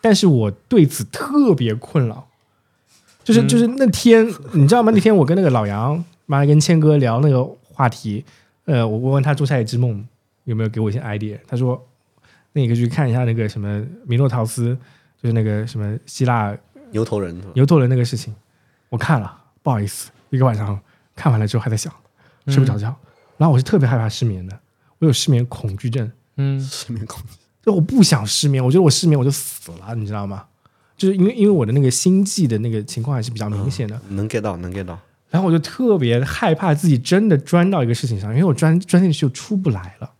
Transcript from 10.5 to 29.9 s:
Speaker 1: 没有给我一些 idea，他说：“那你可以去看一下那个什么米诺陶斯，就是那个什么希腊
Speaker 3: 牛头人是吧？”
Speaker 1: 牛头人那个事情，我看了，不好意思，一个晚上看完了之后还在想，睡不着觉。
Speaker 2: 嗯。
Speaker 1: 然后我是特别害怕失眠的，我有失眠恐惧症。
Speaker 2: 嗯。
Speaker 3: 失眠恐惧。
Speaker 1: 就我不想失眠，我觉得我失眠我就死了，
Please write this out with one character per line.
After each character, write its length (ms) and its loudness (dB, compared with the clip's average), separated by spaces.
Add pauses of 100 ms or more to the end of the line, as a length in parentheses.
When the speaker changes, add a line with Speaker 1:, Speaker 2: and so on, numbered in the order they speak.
Speaker 1:
没 80 -2
有 60 -2
给 120 -6
我 100 0
一 20 -6
些 80 -4
idea， 460 -8
他 100 -8
说 260 -2 (680)
：“那 80 -2
你 80 2
可 60 2
以 20 0
去 100 0
看 220 -2
一 40 0
下 120 0
那 100 0
个 140 -2
什 120 -8
么 220 -6 (240)
米 100 -2
诺 100 2
陶 180 -2
斯， 320 -4 (460)
就 60 -2
是 60 0
那 80 0
个 240 -2
什 120 -10
么 160 -6 (120)
希 180 -4
腊 320 -2 (340)
Speaker 3:
牛 140 -2
头 160 -4
人 160 -8
是 60 -14
吧？” 120 -18
Speaker 1:
牛 120 4
头 120 4
人 120 2
那 40 2
个 80 0
事 140 -4
情， 180 -10 (540)
我 80 -8
看 240 0
了， 160 -12 (260)
不 80 -2
好 80 0
意 80 -2
思， 240 -12 (200)
一 80 -2
个 80 4
晚 80 2
上 240 -4 (360)
看 160 0
完 80 2
了 80 0
之 120 -2
后 40 -2
还 80 -4
在 60 -2
想， 160 -8 (540)
睡 100 0
不 80 4
着 140 -2
觉。 100 -6
Speaker 2:
嗯。 160 -12 (320)
Speaker 1:
然 100 2
后 60 4
我 60 4
是 40 2
特 160 0
别 80 4
害 120 0
怕 100 -2
失 160 -4
眠 220 -4
的， 120 -14 (420)
我 60 2
有 60 4
失 180 -2
眠 140 2
恐 320 -8
惧 140 -6
症。 200 -6 (260)
Speaker 2:
嗯。 220 -2
Speaker 3:
失 340 -10
眠 120 -8
恐 200 -16
惧。 100 -20 (280)
Speaker 1:
就 120 2
我 60 2
不 220 4
想 240 2
失 220 -2
眠， 160 0
我 60 2
觉 80 4
得 40 4
我 80 6
失 160 0
眠 120 4
我 60 0
就 60 2
死 420 -10
了， 220 -14